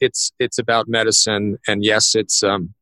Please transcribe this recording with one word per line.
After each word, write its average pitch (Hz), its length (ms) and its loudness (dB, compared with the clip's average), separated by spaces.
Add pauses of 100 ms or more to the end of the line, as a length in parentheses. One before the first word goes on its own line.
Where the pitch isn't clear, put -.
it's, - 380 -2
it's 123 200 -2
about 113 300 0
medicine, 110 800 0
and 104 180 0
yes, 107 300 2
it's, - 280 0
um, 98 400 -2